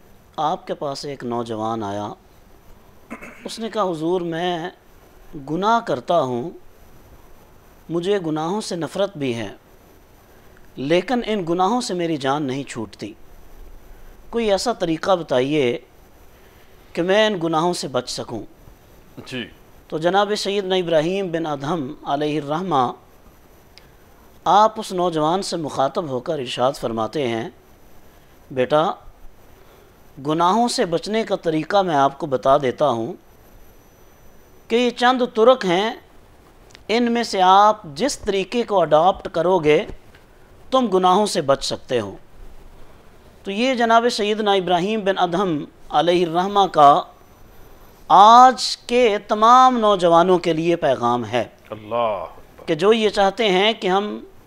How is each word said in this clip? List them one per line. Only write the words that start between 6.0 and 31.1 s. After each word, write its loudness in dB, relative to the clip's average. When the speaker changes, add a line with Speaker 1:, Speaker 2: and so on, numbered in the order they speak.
Speaker 1:
हूँ, -2
मुझे -2
गुनाहों -4
से -8
नफ़रत -4
भी -2
है, -8
लेकिन -2
इन -4
गुनाहों 0
से -6
मेरी -4
जान -2
नहीं -6
छूटती। -12
कोई -2
ऐसा 0
तरीका -2
बताइए 0
कि -2
मैं 4
इन -2
गुनाहों 0
से -6
बच -4
सकूँ।" -10
Speaker 2:
जी। -10
Speaker 1:
तो -6
जनाब 0
सैयदना -4
इब्राहीम -2
बिन -4
अदहम -6
अलैहिर्रहमा, -2
आप 4
उस -10
नौजवान 0
से -8
मुखातब -4
होकर -4
इरशाद -2
फरमाते -4
हैं, -4
"बेटा, 0
गुनाहों 2
से -2
बचने -2